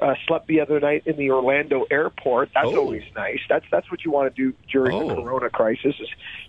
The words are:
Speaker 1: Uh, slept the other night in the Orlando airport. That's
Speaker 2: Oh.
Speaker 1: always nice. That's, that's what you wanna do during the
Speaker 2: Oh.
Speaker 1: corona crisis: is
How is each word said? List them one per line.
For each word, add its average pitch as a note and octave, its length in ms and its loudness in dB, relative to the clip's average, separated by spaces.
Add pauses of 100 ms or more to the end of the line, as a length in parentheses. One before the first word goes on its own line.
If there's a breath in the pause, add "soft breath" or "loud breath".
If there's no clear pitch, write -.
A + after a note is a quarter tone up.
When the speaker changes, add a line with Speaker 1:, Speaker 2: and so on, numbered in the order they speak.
Speaker 1:
Uh, C#3 140 2 (120)
slept E3 200 0
the D#3+ 140 4
other D3 200 0
night D3 260 2
in D#3+ 100 -2
the C#3+ 140 0
Orlando C3+ 600 2
airport. C#3 640 0
That's C3 140 2
Speaker 2:
Oh. C3 100 2
Speaker 1:
always A#2+ 240 -2 (120)
nice. A2 340 -6
That's, D#3 220 0
that's - 200 -2
what F3+ 140 -10
you E3 60 -4
wanna C#3 200 2
do C3 240 -2 (160)
during C3 360 2
the - 80 -4
Speaker 2:
Oh. - 80 -4
Speaker 1:
corona B2 280 -4
crisis: B2+ 500 0
is A2+ 80 -10 (400 loud breath)